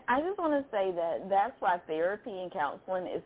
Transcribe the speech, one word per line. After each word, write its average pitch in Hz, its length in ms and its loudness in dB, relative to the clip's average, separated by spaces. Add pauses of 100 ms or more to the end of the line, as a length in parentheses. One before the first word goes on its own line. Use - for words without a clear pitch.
I 254 120 4
just 381 180 -2
wanna 294 320 2
say 196 220 2
that 165 380 -2
that's 202 300 2
why 180 260 2
therapy 175 440 -2
and 185 220 -8
counseling 180 540 -2
is 156 200 -6